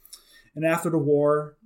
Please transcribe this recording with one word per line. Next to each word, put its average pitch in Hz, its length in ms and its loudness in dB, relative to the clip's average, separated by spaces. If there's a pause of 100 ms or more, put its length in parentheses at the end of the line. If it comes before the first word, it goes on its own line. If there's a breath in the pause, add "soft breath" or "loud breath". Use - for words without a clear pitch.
(560 loud breath)
And 156 100 -4
after 170 240 -2
the 160 80 0
war, 147 580 0 (100)